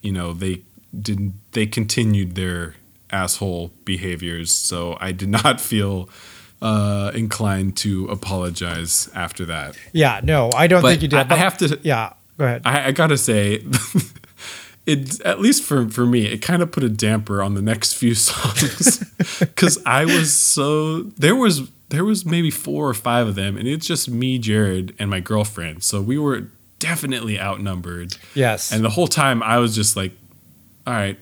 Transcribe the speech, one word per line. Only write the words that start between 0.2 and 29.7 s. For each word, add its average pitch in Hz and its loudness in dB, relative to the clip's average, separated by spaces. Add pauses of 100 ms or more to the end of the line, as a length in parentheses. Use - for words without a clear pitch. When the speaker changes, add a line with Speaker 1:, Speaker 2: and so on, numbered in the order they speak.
Speaker 1:
they 92 -4 (360)
didn't, 101 -4 (180)
they 110 0
continued 107 0
their 87 -6 (360)
asshole 90 -4 (140)
behaviors. 87 -4
So 87 -4
I 92 -2
did 95 -4
<laughs> 113 2
not 123 2
feel, 98 -2 (520)
uh, 104 0
inclined 101 -2
to 95 -2
apologize 87 -4
after 87 -6
that. 76 -8 (160)
Speaker 2:
Yeah, 131 2
no, 135 4
I 151 6
don't 175 6
Speaker 1:
But 127 8
Speaker 2:
think 160 4
you 156 0
did, 139 4
Speaker 1:
I, - 6
I 135 2
Speaker 2:
but 160 4
Speaker 1:
have 185 2
to 151 0
Speaker 2:
Yeah, 113 0 (240)
go 147 0
ahead. 120 -2
Speaker 1:
I, 135 2
I 139 2
gotta 156 4
say, 104 2
<laughs> - -6
it, 135 0
at 95 0
least - 4
for, 127 2
for 123 0
me, 120 4
it 104 -4
kinda 175 2
put 156 -2
a 123 2
damper 107 0
on 101 -2
the 98 -2
next 110 0
few 117 2
<laughs> - -
songs, 127 0 (500)
'cause - 2
I 131 4
was 160 2
so, 156 0
there 147 2
was, 175 2 (220)
there 156 0
was 214 0
maybe 165 2
four 147 -2
or 120 0
five 117 2
of 104 0
them, 98 -2
and 107 -4
it's 160 -4
just 165 -2
me, 127 -2
Jared, 104 0
and 101 -2
my 95 -2
girlfriend. 90 -4
So 104 -2
we 123 -2
were 127 -2 (300)
definitely 131 -4
outnumbered. 90 -6 (200)
Speaker 2:
Yes. 120 0
Speaker 1:
And 110 2
the 113 2
whole 160 2
time 131 2
I 113 4
was 117 2